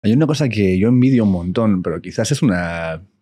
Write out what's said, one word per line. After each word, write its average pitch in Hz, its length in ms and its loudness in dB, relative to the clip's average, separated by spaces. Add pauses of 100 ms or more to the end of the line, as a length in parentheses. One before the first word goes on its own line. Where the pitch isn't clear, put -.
Hay 107 100 2
una 151 140 2
cosa 151 220 -2
que 101 280 0
yo 104 120 2
envidio 127 340 4
un 101 80 2
montón, 92 500 0
pero 85 200 -6
quizás 110 300 -4
es 143 100 -2
una 85 600 -2 (200)